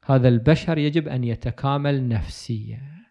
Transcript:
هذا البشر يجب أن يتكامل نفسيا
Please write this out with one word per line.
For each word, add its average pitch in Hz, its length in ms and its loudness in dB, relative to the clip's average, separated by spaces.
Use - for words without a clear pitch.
هذا 131 240 4
البشر 147 500 2
يجب 151 300 0
أن 127 160 -4
يتكامل 139 840 -2
نفسيا 110 760 -6